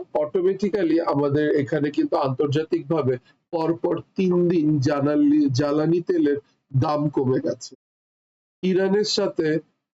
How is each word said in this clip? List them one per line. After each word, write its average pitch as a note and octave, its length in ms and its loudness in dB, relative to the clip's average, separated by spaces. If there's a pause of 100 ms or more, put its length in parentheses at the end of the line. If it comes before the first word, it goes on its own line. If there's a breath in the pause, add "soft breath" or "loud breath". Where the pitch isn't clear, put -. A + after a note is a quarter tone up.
(140)
অটোমেটিক্যালি F3 880 0
আমাদের D3 540 0
এখানে D3 360 -2
কিন্তু - 260 -2
আন্তর্জাতিকভাবে C#3+ 1000 -2 (340 soft breath)
পরপর E3 500 -2 (140)
তিন F3+ 320 2
দিন D3+ 320 2
জ্বালানি, D3 720 2
জ্বালানি D3+ 520 0
তেলের D3+ 360 0 (400)
দাম D3+ 320 0
কমে C3 300 0
গেছে। - 360 -8 (840)
ইরানের F#3+ 420 2
সাথে F3 560 -2 (380)